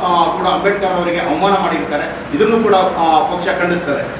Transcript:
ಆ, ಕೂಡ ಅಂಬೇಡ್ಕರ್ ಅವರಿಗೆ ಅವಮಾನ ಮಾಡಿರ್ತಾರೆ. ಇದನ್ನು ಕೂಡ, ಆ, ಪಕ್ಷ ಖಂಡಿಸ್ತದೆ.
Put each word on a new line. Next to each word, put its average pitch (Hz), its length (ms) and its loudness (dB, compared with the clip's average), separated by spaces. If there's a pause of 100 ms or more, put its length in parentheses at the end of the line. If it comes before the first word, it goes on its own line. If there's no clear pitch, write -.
ಆ, 175 320 2
ಕೂಡ 185 100 -2
ಅಂಬೇಡ್ಕರ್ 190 460 0
ಅವರಿಗೆ 175 260 0
ಅವಮಾನ 202 320 0
ಮಾಡಿರ್ತಾರೆ. 156 840 -2
ಇದನ್ನು 220 260 4
ಕೂಡ, 196 120 4
ಆ, 170 440 2
ಪಕ್ಷ 175 420 -2
ಖಂಡಿಸ್ತದೆ. 170 420 -2 (160)